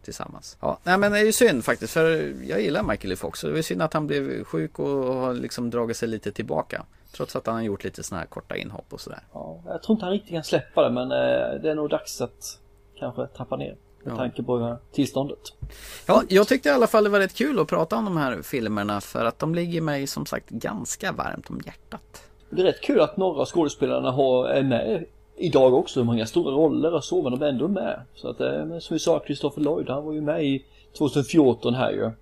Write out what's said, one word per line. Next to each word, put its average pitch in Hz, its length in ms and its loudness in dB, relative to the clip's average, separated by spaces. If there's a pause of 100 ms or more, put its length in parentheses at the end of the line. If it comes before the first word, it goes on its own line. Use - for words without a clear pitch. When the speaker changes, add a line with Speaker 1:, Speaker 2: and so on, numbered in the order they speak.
Speaker 1:
tillsammans. - 580 -14
Ja, - 240 -2
nej, 180 140 4
men 202 140 4
det 208 60 2
är 214 60 6
ju 220 80 4
synd 180 320 6
faktiskt, 117 280 -2
för 156 420 2 (140)
jag 175 140 0
gillar 156 200 0
Michael 101 280 -2
J 90 60 -2
Fox. - 240 -8
Det 151 120 -2
var 156 100 0
synd 180 200 -4
att 156 120 -2
han 156 120 0
blev 135 380 -2
sjuk 160 340 -6
och 143 100 -2 (260)
har 127 200 -2
liksom 123 360 -4
dragit 117 260 -2
sig 117 120 -4
lite 107 240 -6
tillbaka. - 520 -4 (280)
Trots - 240 -8
att - 100 -4
han 113 100 -2
har 113 60 -2
gjort 104 220 -4
lite - 180 -8
såna 87 180 -8
här - 60 -8
korta - 300 -10
inhopp 98 360 -10
och - 80 -14
sådär. - 200 -14 (120)
Speaker 2:
Ja, 165 340 -12
jag 175 160 -8
tror 220 140 0
inte 220 80 -8
han 180 80 -2
riktigt 202 180 -4
kan 165 140 -6
släppa - 380 0
det, 123 80 4
men, 127 220 -2
eh, 127 500 0
det 156 80 0
är 151 40 0
nog 151 160 -2
dags - 300 -4
att - 380 -10 (400)
kanske 123 280 -6
trappa - 300 -8
ner 139 200 -8 (280)
med 127 100 -6
Speaker 1:
Ja. - 20 -6
Speaker 2:
tanke 123 260 -4
på 123 160 0
det 117 60 0
här 120 140 -6 (140)
tillståndet. 139 460 -2 (680)
Speaker 1:
Ja, 202 220 6
jag 196 200 6
tyckte 262 200 2
i 285 40 4
alla 247 140 6
fall 214 180 4
det 202 60 2
var 202 100 4
rätt 190 140 0
kul 254 260 0
att 151 80 2
prata 165 280 0
om 226 80 0
de 185 120 -2
här 123 260 -2
filmerna, 104 580 -2
för 117 240 -4
att 117 140 -2
de 160 160 -2
ligger 170 260 -2
mig 147 260 -2
som 147 200 -6
sagt - 240 -8
ganska - 640 -6
varmt - 380 -8
om - 160 -8
hjärtat. - 560 -18 (280)
Speaker 2:
Det 170 120 0
är 190 40 4
rätt - 140 2
kul 254 200 4
att 147 160 4
några 185 240 0
av 131 60 0
skådespelarna 131 640 0
har, 127 380 2
är 139 140 2
med 135 420 0 (320)
idag 135 380 6
också. 139 260 2
De 117 80 2
har 120 60 2
inga 110 120 0
stora 156 300 0
roller 151 380 4
och 143 100 0
så, 175 180 0
men 127 160 -2
de 151 60 -2
är 147 40 2
ändå 135 200 0
med. 185 320 -2 (140)
Så - 140 -12
att, - 120 -10
eh, 139 240 -2
men 165 160 -8
som - 140 -6
vi 156 40 0
sa, 156 280 2
Christopher 147 360 -4
Lloyd, 147 260 0
han 139 160 -4
var 156 80 -8
ju 151 80 -4
med 151 240 0
i 135 200 0 (340)
tvåtusen 143 260 2
fjorton 127 500 6
här 120 160 2
ju. 104 200 0 (120)